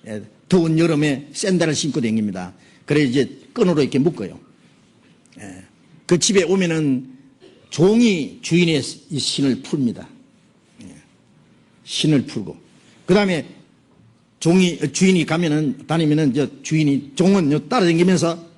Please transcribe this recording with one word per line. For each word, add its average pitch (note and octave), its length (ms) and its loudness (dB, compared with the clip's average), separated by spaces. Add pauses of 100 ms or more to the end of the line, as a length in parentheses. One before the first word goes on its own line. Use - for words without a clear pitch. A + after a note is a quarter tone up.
예, G#2+ 160 -10 (260)
더운 E3 300 2
여름에 D3+ 540 0
샌달을 F3 420 0
신고 B2 260 -4
다닙니다. G#2 540 -4 (300)
그래 D3+ 180 2
이제 B2+ 380 0 (120)
끈으로 F3+ 300 2
이렇게 C3 160 0
묶어요. G#2+ 400 -2 (1000)
예, F#2 240 -20 (420)
그 F3 120 2
집에 F#3+ 260 0
오면은 D#3+ 720 -2 (600)
종이 G3 680 2
주인의 E3+ 400 2 (300)
이 C#3+ 80 -6
신을 C3 440 -2
풉니다. A2+ 440 -4 (760)
예, - 100 -20 (880)
신을 D3 440 0
풀고. F#2+ 300 -10 (480)
그다음에 F#3 420 0 (920)
종이, F3 400 2 (140)
주인이 F#3 340 2
가면은, D#3 640 -2
다니면은 D#3 460 2
저 C#3+ 120 0 (160)
주인이, D3 540 -2
종은 F3+ 340 2
요 D3 180 -2
따라다니면서 E3+ 760 2 (120)